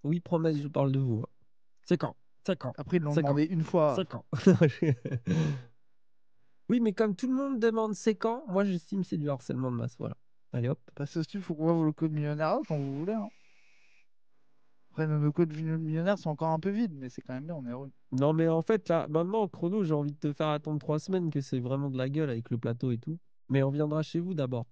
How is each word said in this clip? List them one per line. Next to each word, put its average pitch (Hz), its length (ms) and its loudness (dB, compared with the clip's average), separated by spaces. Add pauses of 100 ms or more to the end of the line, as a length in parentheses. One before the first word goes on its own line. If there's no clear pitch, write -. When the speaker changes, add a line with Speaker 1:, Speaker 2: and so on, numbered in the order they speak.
Speaker 1:
Oui, 165 180 0
promesse, 160 380 0
je 143 100 -4
parle 139 240 2
de 135 60 2
vous, 120 260 2
hein. - 40 -12 (560)
C'est 175 140 2
quand ? - 180 -4 (300)
C'est 190 120 0
quand ? 123 200 -8
Speaker 2:
Après, 160 180 -2
ils 165 60 4
l'ont 147 100 0
Speaker 1:
C'est 156 100 2
quand ? 143 60 0
Speaker 2:
demandé 143 160 4
une 165 180 0
fois. 151 340 2
Speaker 1:
C'est 185 120 -2
quand ? - 240 -12
<laughs> 151 1400 2 (1000)
Oui, 240 120 2
mais 220 120 2
comme 208 240 0
tout 254 100 -4
le 254 80 0
monde 269 240 -2
demande 220 360 2
c'est 220 200 0
quand, 240 320 -2
moi, 196 180 2
j'estime 190 380 -2
que - 60 -4
c'est 196 100 -4
du 147 100 -2
harcèlement 131 440 -2
de 120 40 -4
masse, 120 220 -6
voilà. 113 180 -6 (360)
Allez, 120 160 -2
hop. 135 100 -2 (160)
Speaker 2:
Parce 143 200 -8
que 165 100 -2
si, - 140 -8
faut 175 180 -6
qu'on 156 80 -4
voit 165 80 4
vos 165 120 4
locaux 156 220 0
de 156 80 -2
millionnaire 151 440 0 (100)
quand 156 100 -2
vous 139 220 -4
voulez, 180 120 -2
hein. 214 160 -4 (1600)
Après, 156 140 -2
nos 151 120 2
locaux 147 280 4
de 156 80 -6
vi-, 160 100 -4
millionnaire 160 540 0
sont 165 120 -4
encore 160 200 -2
un 160 100 2
peu 190 100 -2
vides, 202 240 -2
mais 131 140 -10
c'est - 140 -12
quand 127 120 -10
même 135 120 -8
bien, 170 100 -8
on 131 100 -10
est 120 40 -8
heureux. 131 200 -8 (220)
Speaker 1:
Non, 139 200 4
mais 160 160 4
en 160 140 2
fait, 214 260 0
là, 165 200 2
maintenant, 175 340 2
en 185 60 0
chrono, 185 360 -2
j'ai 156 100 2
envie 147 180 0
de 151 60 -14
te 147 140 -2
faire 156 160 -2
attendre 151 300 -2
trois 151 200 -2
semaines, 180 320 0
que 147 100 0
c'est 131 200 -2
vraiment 135 300 -2
de 131 80 -4
la 127 100 0
gueule 147 220 -2
avec 117 200 -6
le 117 80 0
plateau 120 340 -2
et 113 60 -2
tout. 156 200 -8 (300)
Mais 135 140 4
on 139 80 2
viendra 151 320 0
chez 170 180 -2
vous 185 140 -4
d'abord. 127 380 -2